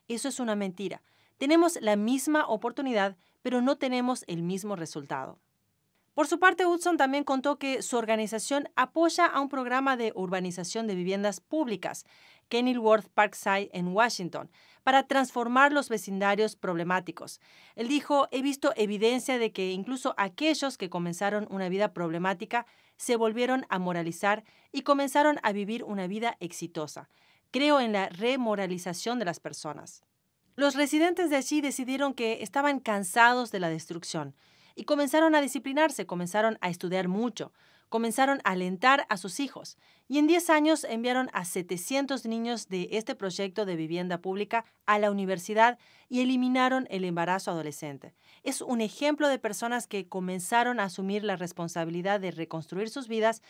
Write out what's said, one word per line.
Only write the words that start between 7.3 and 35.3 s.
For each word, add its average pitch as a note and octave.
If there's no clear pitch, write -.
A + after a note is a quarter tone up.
que C4+
su A#3+
organización A3
apoya E4
a D#4+
un C#4
programa C4
de A3+
urbanización F#3
de G#3+
viviendas G3
públicas, B3
Kenilworth A#3+
Parkside G3+
en F3+
Washington, F#3+
para C4+
transformar C4
los C#4+
vecindarios G3+
problemáticos. F3+
Él A#3
dijo, C#4+
"He C4+
visto C#4
evidencia A3+
de A3+
que F#3+
incluso G3
aquellos C4
que F#3+
comenzaron F#3+
una F#3+
vida G3+
problemática F3+
se -
volvieron B3
a G3
moralizar F3+
y C#4
comenzaron C#4+
a G#3+
vivir G#3
una G3
vida A3+
exitosa. E3
Creo C#4+
en A#3
la G3
remoralización G3+
de G#3+
las E3+
personas". D3+
Los C#4
residentes D4+
de C#4+
allí C#4+
decidieron C4+
que A3+
estaban C#4
cansados A#3
de G3+
la F3
destrucción D#3+
y A3
comenzaron D4+